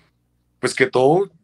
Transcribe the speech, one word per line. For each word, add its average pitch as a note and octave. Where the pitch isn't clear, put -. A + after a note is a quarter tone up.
pues, B2
que C3
todo D3+